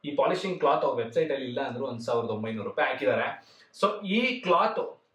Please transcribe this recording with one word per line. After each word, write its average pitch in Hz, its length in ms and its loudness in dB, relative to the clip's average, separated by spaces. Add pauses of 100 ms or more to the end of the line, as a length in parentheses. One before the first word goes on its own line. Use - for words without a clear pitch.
ಈ 143 120 -4
ಪಾಲಿಶಿಂಗ್ 180 440 0
ಕ್ಲಾತ್ 147 240 4
ಅವ್ರ 127 120 0
ವೆಬ್ಸೈಟ್ 147 360 0
ಅಲ್ಲಿ 135 140 -2
ಇಲ್ಲ 127 200 -4
ಅಂದ್ರೂ 123 200 -6
ಒಂದ್ 120 140 -6
ಸಾವಿರದ 117 300 0
ಒಂಬೈನೂರು 107 380 -4
ರೂಪಾಯಿ 110 200 0
ಹಾಕಿದ್ದಾರೆ. - 680 -2 (220)
So 208 200 2
ಈ 226 400 0
ಕ್ಲಾತ್ - 600 2 (140)